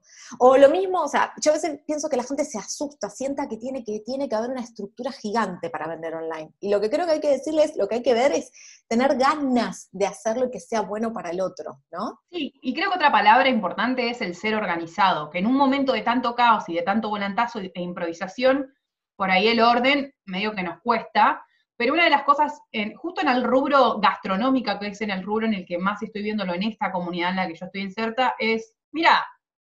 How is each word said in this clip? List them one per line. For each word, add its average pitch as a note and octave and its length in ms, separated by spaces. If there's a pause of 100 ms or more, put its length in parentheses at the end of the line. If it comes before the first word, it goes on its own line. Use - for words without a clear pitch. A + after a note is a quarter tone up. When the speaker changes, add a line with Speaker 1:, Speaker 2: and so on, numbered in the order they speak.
(400)
Speaker 1:
O C4 180
lo C#4 120
mismo, F#4 320
o C#4+ 60
sea, - 240 (100)
yo D4+ 100
a - 40
veces D4+ 300
pienso D4 240
que B3+ 80
la A#3+ 60
gente C#4+ 200
se B3+ 140
asusta, G#3 520
sienta C#4 380
que A3 100
tiene B3+ 260
que, G#3+ 160
tiene C4+ 280
que A3 80
haber A#3 140
una B3+ 120
estructura B3 500
gigante G3 580
para D#3 180
vender E3 280
online. D#3+ 440
Y G3+ 100
lo G3+ 120
que G#3+ 80
creo D#4+ 160
que D#4+ 80
hay D#4 60
que D4 100
decirles, D4+ 480
lo G3 100
que A3+ 80
hay B3 80
que B3+ 120
ver B3+ 160
es - 200 (360)
tener C4 280
ganas B3+ 760
de F#3+ 160
hacerlo A3+ 400
y B3 40
que - 80
sea A3 220
bueno G#3 320
para F3 160
el F3+ 100
otro, D#3 520
¿no? G#3 300 (100)
Speaker 2:
Sí, E4 200 (100)
y B3 120
creo F#4+ 160
que F#4 60
otra D4+ 160
palabra A3+ 360
importante A#3 600
es A#3 120
el F3+ 140
ser G#3+ 200
organizado, E3+ 760
que - 100
en F#3 60
un B3+ 100
momento C4+ 380
de D#3+ 80
tanto A#3+ 320
caos A#3+ 340
y E3+ 60
de E3+ 80
tanto G#3 280
volantazo G#3 500
e F3+ 160
improvisación, F#3 1000 (420)
por F#3+ 140
ahí F#3+ 200
el A#3 120
orden B3+ 540 (100)
medio G3+ 300
que F#3 80
nos E3+ 180
cuesta, A#3 640 (320)
pero B3+ 160
una F4 100
de D#4+ 80
las - 120
cosas, - 380 (100)
en, G#3+ 220
justo F4 280
en D4+ 60
el B3 160
rubro C4 560
gastronómica, G3+ 800
que G#3 120
es G3 120
en G#3+ 80
el F#3 140
rubro A3 240
en A3 80
el F#3 100
que F3 140
más G3+ 240
estoy G3+ 180
viéndolo G#3 320
en F3 80
esta G#3 300
comunidad F3 400
en F#3+ 60
la F3+ 100
que E3 80
yo F3+ 100
estoy G3 160
inserta, A3+ 560
es, A3 380 (160)
"Mirá, C4+ 340 (440)